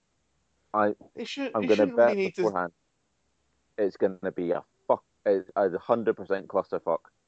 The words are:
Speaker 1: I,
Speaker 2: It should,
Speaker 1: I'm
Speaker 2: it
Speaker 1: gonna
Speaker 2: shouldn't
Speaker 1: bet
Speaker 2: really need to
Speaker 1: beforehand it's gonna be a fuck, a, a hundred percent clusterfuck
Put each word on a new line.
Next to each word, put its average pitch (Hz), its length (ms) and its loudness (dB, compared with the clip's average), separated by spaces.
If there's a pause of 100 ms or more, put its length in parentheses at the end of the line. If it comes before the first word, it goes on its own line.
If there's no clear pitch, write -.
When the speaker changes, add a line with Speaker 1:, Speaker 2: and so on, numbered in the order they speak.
(720)
Speaker 1:
I, 107 220 2 (200)
Speaker 2:
It 113 120 -10
should, 277 260 -8
Speaker 1:
I'm 107 100 -2
Speaker 2:
it 85 40 -2
Speaker 1:
gonna 107 80 6
Speaker 2:
shouldn't 104 220 2
Speaker 1:
bet 120 100 6
Speaker 2:
really 202 100 2
need 190 180 -4
to 190 80 -6
Speaker 1:
beforehand 90 280 -2 (1040)
it's 101 180 -2
gonna 95 400 -2
be 87 140 -4
a 78 140 -2 (240)
fuck, 113 160 0 (240)
a, 98 140 2 (140)
a 95 220 0
hundred 113 400 0
percent 95 300 -6
clusterfuck 87 500 -2 (300)